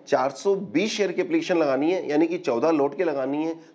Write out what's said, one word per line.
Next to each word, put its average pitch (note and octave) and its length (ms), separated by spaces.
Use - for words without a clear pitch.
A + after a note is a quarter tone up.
चार C3+ 240
सौ G3 240
बीस F#3+ 360
share G3 200
की F3+ 100
application E3+ 360
लगानी D3 340
है, E3+ 180
यानी D3+ 180
कि F3 120
चौदह C3+ 320
lot C#3 260
की F#3 60
लगानी C#3 420
है, E3 100